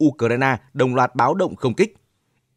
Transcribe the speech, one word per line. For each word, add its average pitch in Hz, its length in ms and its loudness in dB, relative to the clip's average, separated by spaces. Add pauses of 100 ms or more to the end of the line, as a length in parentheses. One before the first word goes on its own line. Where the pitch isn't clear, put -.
Ukraine 127 540 0 (160)
đồng 131 220 -2
loạt 127 200 0
báo 127 180 2
động 190 220 -2
không 117 180 -2
kích. - 220 -2 (600)